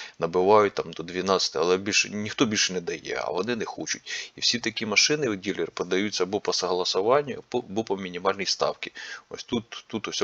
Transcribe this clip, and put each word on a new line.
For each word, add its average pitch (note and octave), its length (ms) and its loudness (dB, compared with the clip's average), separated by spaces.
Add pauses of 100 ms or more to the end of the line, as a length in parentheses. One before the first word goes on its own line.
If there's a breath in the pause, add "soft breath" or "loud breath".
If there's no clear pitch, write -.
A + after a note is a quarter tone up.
(200 loud breath)
набивають F#2+ 540 6
там E2 200 -4
до D#2+ 100 -8
дванадцяти, F2+ 560 0
але F2+ 180 4
більше, G2+ 320 0
ніхто G#2 360 0
більше G#2+ 280 0
не F2+ 80 -4
дає, E2+ 440 -6
а A#1 60 -4
вони G2+ 240 -2
не G#2+ 100 -4
хочуть. - 720 -8
І - 60 -10
всі - 180 2
такі A2+ 260 -4
машини C3 440 2
у G#2+ 60 0
ділер F2+ 360 -2
продаються F#2 520 0
або F#2+ 160 0
по F#2 140 -2
согласуванню, G2 960 0
або, B2 80 -2 (120)
або G#2 140 -2
по G2+ 140 -2
мінімальній F#2+ 480 -2
ставці. - 460 -2 (380 loud breath)
Ось - 140 -12
тут, - 440 -6
тут G#2+ 200 -6
ось - 160 -2